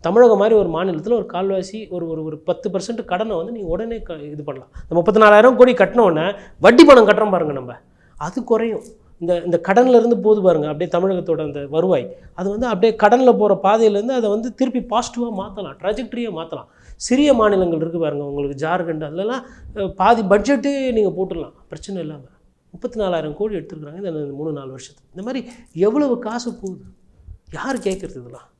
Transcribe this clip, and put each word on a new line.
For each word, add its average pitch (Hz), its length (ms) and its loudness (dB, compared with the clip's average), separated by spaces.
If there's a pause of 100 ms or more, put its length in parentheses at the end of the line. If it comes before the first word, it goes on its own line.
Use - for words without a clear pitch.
தமிழகம் 220 360 4
மாதிரி 214 220 4
ஒரு 185 100 0
மாநிலத்துல 170 440 -4
ஒரு 220 120 -2
கால்வாசி, 185 640 -8
ஒரு, 170 180 -8
ஒரு, 160 160 -8
ஒரு 156 140 -10
பத்து 175 320 -6
பர்சன்ட் 196 360 -8
கடனை 208 300 -6
வந்து 175 160 -8
நீங்க 220 160 -10
உடனே 220 340 -6
க-, 151 300 -14
இது 147 120 -12
பண்ணலாம். 139 320 -14
இந்த - 200 -8
முப்பத்தி 190 240 2
நாலாயிரம் 214 360 8
கோடி 247 180 8
கட்டின - 260 0
உடனே 180 340 2 (260)
வட்டி 240 260 8
பணம் 247 220 10
கட்டுறோம் 208 240 2
பாருங்க 165 220 -2
நம்ம, 127 200 -12 (440)
அது 180 260 -8
குறையும். 220 400 -2 (360)
இந்த, 170 260 -2
இந்த 175 220 2
கடன்ல 247 280 4
இருந்து 233 240 4
போது 208 220 2
பாருங்க, 160 260 2
அப்படியே 156 220 -6
தமிழகத்தோட 175 520 -2
அந்த 143 280 -8
வருவாய், 156 460 -2 (180)
அது 185 160 -6
வந்து 214 160 -4
அப்படியே 220 380 0
கடன்ல 233 340 6
போற 202 260 2
பாதையிலேருந்து 214 460 2
அதை 240 200 -2
வந்து 226 260 -4
திருப்பி 262 240 -2
பாசிட்டிவா 233 580 -4
மாத்தலாம், 196 440 -10
ட்ராஜெக்டரியை 220 500 -6
மாத்தலாம். 160 340 -10 (300)
சிறிய 277 380 2
மாநிலங்கள் 190 460 2
இருக்கு 165 200 -6
பாருங்க 147 240 -4
உங்களுக்கு, 143 440 -6
ஜார்க்கண்ட், 165 360 -4
அதுலலாம், 202 400 -8 (320)
அஹ், 196 180 -8
பாதி 214 280 2
பட்ஜெட்டே 262 720 0
நீங்க 214 180 0
போட்டுடலாம் 165 440 -8 (140)
பிரச்சனை 185 340 -12
இல்லாம. 151 200 -14 (500)
முப்பத்தி 233 280 -10
நாலாயிரம் 160 360 -4
கோடி 208 200 -6
எடுத்துருக்குறாங்க 151 400 -12
இந்த, 196 140 -10
இந்த 151 240 -8
மூணு 151 180 -8
நாலு 139 180 -12
வருஷத்துக்கு. - 460 -20
இந்த 196 160 -10
மாதிரி 262 140 -8 (280)
எவ்வளவு 240 460 2
காசு 240 340 -8
போகுது, 185 300 -14 (680)
யார் 262 240 -6
கேட்கறது 190 400 -8
இதெல்லாம்? 120 300 -20 (120)